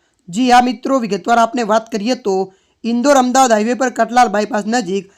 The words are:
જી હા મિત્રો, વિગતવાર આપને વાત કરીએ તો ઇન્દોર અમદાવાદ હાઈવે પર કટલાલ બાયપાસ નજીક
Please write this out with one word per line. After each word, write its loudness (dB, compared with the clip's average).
જી 0
હા 8
મિત્રો, 0
વિગતવાર -2
આપને 0
વાત -2
કરીએ -4
તો -4
ઇન્દોર 2
અમદાવાદ 2
હાઈવે 0
પર -2
કટલાલ 0
બાયપાસ -4
નજીક -4